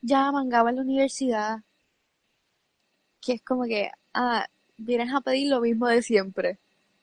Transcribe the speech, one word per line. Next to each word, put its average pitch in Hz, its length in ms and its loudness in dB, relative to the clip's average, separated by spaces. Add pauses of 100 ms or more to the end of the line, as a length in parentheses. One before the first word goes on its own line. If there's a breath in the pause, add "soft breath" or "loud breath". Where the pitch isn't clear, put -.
ya 269 300 2
mangado 240 360 2
en 247 80 0
la 262 60 -2
universidad, 262 760 -2 (1600)
que 254 120 -2
es 226 80 -8
como 254 220 -4
que, 214 260 -4 (220)
ah, 240 340 -2 (300)
vienes 240 380 -2
a 277 80 0
pedir 269 260 0
lo 269 140 2
mismo 233 240 2
de 233 160 4
siempre. 190 560 0 (440)